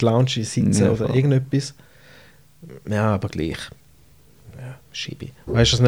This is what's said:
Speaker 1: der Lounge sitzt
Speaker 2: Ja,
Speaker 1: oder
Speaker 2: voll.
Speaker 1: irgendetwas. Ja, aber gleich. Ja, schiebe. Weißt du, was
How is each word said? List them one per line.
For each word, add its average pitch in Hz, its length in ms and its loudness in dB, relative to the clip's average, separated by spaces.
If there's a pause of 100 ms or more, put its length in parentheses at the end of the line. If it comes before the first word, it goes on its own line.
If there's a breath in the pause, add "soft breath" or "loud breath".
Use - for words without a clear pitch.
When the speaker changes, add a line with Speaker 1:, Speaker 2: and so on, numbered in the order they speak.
Speaker 1:
der 117 100 2
Lounge 127 180 4
sitzt 113 520 0
Speaker 2:
Ja, 107 100 4
Speaker 1:
oder 110 180 0
Speaker 2:
voll. 117 80 0
Speaker 1:
irgendetwas. 135 580 0 (1120 soft breath)
Ja, 107 260 0
aber 95 140 -2
gleich. 80 300 -4 (1000)
Ja, 127 160 -16 (180)
schiebe. - 360 -12 (180)
Weißt 117 260 4
du, 120 60 0
was 120 100 2